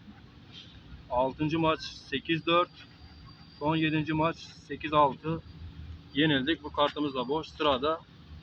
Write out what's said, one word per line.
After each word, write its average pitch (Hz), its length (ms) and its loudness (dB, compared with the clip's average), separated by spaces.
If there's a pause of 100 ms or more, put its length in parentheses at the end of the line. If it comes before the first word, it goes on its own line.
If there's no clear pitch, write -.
(1120)
Altıncı 131 480 2
maç 160 240 2
sekiz - 640 -4
dört. 175 240 4 (880)
Son 151 180 0
yedinci 156 360 0
maç 156 240 2
sekiz - 560 -10
altı. 151 500 2 (720)
Yenildik. 147 480 2
Bu 147 100 -10
kartımız 147 420 0
da 127 140 -2
boş. 156 200 -2
Sırada 151 520 0 (420)